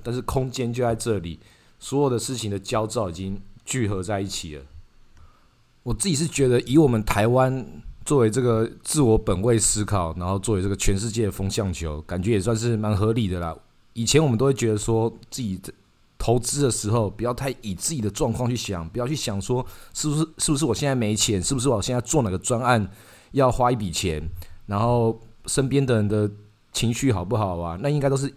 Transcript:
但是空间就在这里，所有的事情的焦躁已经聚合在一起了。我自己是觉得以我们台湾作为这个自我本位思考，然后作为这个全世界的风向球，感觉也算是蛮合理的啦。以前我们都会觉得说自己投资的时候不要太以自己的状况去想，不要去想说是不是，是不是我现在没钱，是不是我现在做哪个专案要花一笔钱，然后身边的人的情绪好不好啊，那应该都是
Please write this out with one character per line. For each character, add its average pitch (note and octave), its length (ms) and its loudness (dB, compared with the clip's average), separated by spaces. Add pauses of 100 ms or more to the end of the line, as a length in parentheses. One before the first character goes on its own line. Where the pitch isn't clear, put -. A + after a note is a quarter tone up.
但 A#2 100 -6
是 B2 60 -4
空 C3 300 -2
间 A#2+ 200 -4
就 A#2+ 140 -2
在 A#2 100 0
这 A2 240 -2
里， E2 220 -8 (380)
所 C#3 240 -2
有 C#3 80 2
的 A#2+ 80 0
事 B2+ 180 -4
情 A2 140 -4
的 G2+ 80 -4
焦 A2 280 -2
躁 G#2+ 220 -2
已 E2+ 60 -6
经 F#2+ 260 -6 (240)
聚 A#2+ 240 -2
合 G2 140 -2
在 G2 180 -2
一 G2+ 60 -4
起 E2 300 -10
了。 C2+ 60 -16 (1200)
我 A#2+ 120 -4
自 G3 140 -2
己 E3 60 2
是 D#3 120 0
觉 C3+ 200 0
得 B2 160 4
以 B2+ 140 0
我 D#3 100 8
们 A2+ 180 2
台 G#2+ 240 2
湾 C3 360 2 (400)
作 C#3+ 140 2
为 A2+ 100 6
这 A#2+ 140 0
个 A2+ 280 2 (120)
自 - 180 0
我 A2+ 160 6
本 G#2 240 0
位 A#2 180 4
思 G#2 260 2
考， F2 340 0
然 F2+ 100 -4
后 G2 100 0
作 G2+ 180 0
为 F2+ 60 0
这 G2+ 60 0
个 G2 60 -2
全 G2 240 4
世 A2+ 100 -4
界 G#2+ 180 0
的 F#2+ 60 -2
风 G2 160 -4
向 G2 240 -2
球， D#2 300 -6
感 F2+ 180 -6
觉 G2+ 120 0
也 G2+ 80 4
算 A2+ 140 2
是 A2+ 220 0
蛮 G#2+ 180 0
合 G#2+ 180 2
理 A2+ 160 0
的 F2+ 100 -2
啦。 E2 180 -6 (360)
以 A2+ 120 -6
前 C#3+ 180 6
我 D3+ 60 4
们 A#2 80 2
都 A#2+ 80 2
会 C#3 80 4
觉 A#2 200 0
得 G#2+ 40 2
说 A2+ 320 0 (220)
自 - 100 -10
己 F#2+ 180 -4 (600)
投 A#2+ 200 2
资 C#3 240 -2
的 B2+ 80 4
时 G#2 200 -2
候 A2 180 2
不 G#2+ 140 -8
要 A#2+ 100 0
太 C3 300 -6
以 G2+ 120 -6
自 - 200 -4
己 C3+ 80 -4
的 G#2 80 -2
状 A#2 220 0
况 A#2+ 180 -2
去 B2 60 -2
想， F2 340 -6
不 A#2+ 80 -8
要 A#2+ 80 -2
去 D3+ 80 -4
想 G2 260 -4
说 B2 240 -2 (300)
是 - 140 -4
不 C#3+ 80 0
是， D#3+ 200 0
是 - 140 -2
不 C#3+ 80 2
是 D#3 80 0
我 A2+ 80 2
现 D3 120 -2
在 C3+ 80 2
没 A2 200 0
钱， G#2 280 0
是 C3+ 120 -2
不 B2+ 60 -2
是 C3 80 0
我 A2+ 120 2
现 B2 140 -2
在 B2 80 0
做 D3+ 200 0
哪 G#2+ 60 0
个 F#2 80 -2
专 A#2 240 -2
案 A#2 300 2 (400)
要 C3 200 4
花 B2 220 2
一 B2 40 2
笔 G2+ 140 -4
钱， D#2+ 320 -2 (440)
然 G2+ 120 -2
后 A#2 400 2 (280)
身 C#3 200 0
边 C#3 180 2
的 B2+ 120 2
人 G#2 100 4
的 G#2 240 2 (420)
情 A#2+ 200 0
绪 C3 180 2
好 F#2 140 0
不 G#2 100 -2
好 F#2+ 240 0
啊， E2+ 220 -6
那 C#3 80 -2
应 D3 100 2
该 C3+ 120 2
都 C3+ 60 2
是 C3+ 200 -2